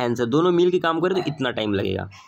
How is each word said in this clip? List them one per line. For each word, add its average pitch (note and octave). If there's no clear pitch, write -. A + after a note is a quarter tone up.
आंसर, A#2+
दोनों D#3+
मिल F3
के F3+
काम E3
करें F#3
तो -
इतना C3+
टाइम G#2+
लगेगा, F#2+